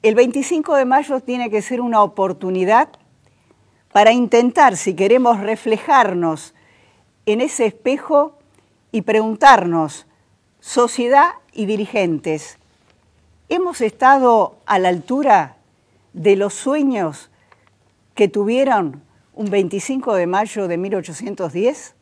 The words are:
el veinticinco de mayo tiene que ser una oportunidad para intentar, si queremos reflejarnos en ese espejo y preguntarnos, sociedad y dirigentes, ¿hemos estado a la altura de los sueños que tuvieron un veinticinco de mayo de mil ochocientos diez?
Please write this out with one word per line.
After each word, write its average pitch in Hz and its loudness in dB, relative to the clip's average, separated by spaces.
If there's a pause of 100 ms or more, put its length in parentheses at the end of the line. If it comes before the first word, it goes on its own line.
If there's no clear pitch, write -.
el 220 2
veinticinco 277 0
de 262 2
mayo 269 0
tiene 247 -6
que 208 -2
ser 247 -8
una 233 2
oportunidad 190 0 (1040)
para 208 6
intentar, 240 2
si 180 -6
queremos 226 2
reflejarnos 208 -2 (720)
en 214 0
ese 262 -2
espejo 285 -2 (540)
y 220 -4
preguntarnos, 214 2 (520)
sociedad 247 2 (240)
y 214 -6
dirigentes, 175 -4 (920)
¿hemos 359 -4
estado 247 2
a 196 -2
la 185 2
altura 190 0 (580)
de 196 -6
los 196 -4
sueños 262 -6 (840)
que 208 0
tuvieron 208 -2 (320)
un 208 -8
veinticinco 202 -4
de 175 0
mayo 202 -4
de 170 -4
mil 190 -6
ochocientos 175 -8
diez? 233 -4